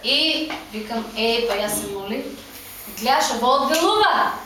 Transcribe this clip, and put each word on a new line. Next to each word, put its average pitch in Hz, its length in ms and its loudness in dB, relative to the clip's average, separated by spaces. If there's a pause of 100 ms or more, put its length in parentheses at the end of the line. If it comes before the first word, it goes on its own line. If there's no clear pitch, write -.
И 311 460 0 (220)
викам, 220 320 -4 (120)
„Е, 226 320 2
па 202 60 2
јас 208 260 -2
се 214 140 -6
молим.“ 202 280 -4 (800)
Гледаш, 262 340 4
ово 254 300 4
одделува. 370 680 4 (140)